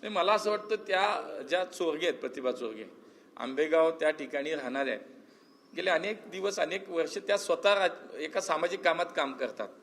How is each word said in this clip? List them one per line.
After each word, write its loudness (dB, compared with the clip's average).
मला 4
असं 4
वाटतं, -2
त्या 0
ज्या 2
चोरगे -2
आहेत, 0
प्रतिभा -4
चोरगे, -6
आंबेगाव 4
त्या 2
ठिकाणी -4
राहणाऱ्या -2
आहेत, -10
गेले 0
अनेक 0
दिवस, -2
अनेक -2
वर्ष -2
त्या 2
स्वतः 4
राज-, 0
एका -4
सामाजिक 0
कामात 4
काम 0
करतात. -6